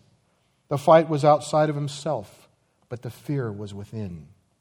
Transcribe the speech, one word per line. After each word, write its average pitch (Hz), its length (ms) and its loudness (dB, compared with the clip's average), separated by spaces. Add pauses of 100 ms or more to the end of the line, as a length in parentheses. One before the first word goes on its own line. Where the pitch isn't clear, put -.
(680)
The 147 80 -2
fight 160 320 6
was 147 160 0
outside 151 460 4
of 147 60 -4
himself, 143 720 -8 (420)
but 120 100 -12
the 120 100 -12
fear 131 400 -6
was 101 220 -12
within. 98 560 -12 (320)